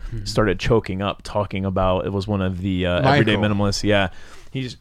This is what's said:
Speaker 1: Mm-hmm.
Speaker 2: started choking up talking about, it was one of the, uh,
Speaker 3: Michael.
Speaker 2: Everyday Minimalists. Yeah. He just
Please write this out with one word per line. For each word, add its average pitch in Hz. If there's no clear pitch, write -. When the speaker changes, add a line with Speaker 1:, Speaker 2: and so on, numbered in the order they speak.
Speaker 1:
Mm-hmm. 107
Speaker 2:
started 104
choking 101
up 101
talking 98
about, 92
it 95
was 98
one 101
of 92
the, 90
uh, 87
Speaker 3:
Michael. 135
Speaker 2:
Everyday 113
Minimalists. 101
Yeah. 101
He 135
just 123